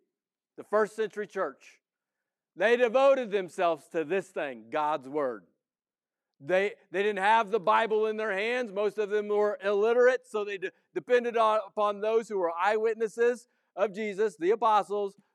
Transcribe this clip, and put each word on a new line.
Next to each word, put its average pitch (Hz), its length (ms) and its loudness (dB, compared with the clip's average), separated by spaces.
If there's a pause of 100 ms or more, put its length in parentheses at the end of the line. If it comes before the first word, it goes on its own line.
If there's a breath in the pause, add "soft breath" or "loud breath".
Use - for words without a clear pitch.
(580)
the 139 80 -16
first 208 320 0
century 208 300 -6
church, - 520 -8 (800)
they 220 180 4
devoted 254 560 4
themselves 175 600 -2
to 165 100 -2
this 180 240 -2
thing, 131 420 -10
God's 151 380 -4
word. 127 380 -4 (960)
They, 185 320 0 (180)
they 190 120 -2
didn't 208 160 -2
have 208 320 2
the 220 80 -2
Bible 214 480 2
in 220 100 -4
their 214 160 -4
hands. 226 400 -4
Most 202 240 -2
of 208 120 -4
them 208 200 -2
were 208 340 0
illiterate, 233 640 2
so 214 160 -4
they 202 140 -8
de-, 180 140 -6 (220)
depended 233 440 0
on, 214 280 2
upon 208 360 -2
those 226 260 0
who 202 120 -4
were 170 120 0
eyewitnesses 220 960 0 (260)
of 196 200 -2
Jesus, 208 420 -2
the 170 160 0
apostles, 208 640 0 (200)